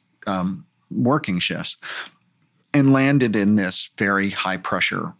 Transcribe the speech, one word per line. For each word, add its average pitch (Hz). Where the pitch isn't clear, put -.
um, 95
working 127
shifts, 85
and 139
landed 135
in 104
this 92
very 98
high 95
pressure 90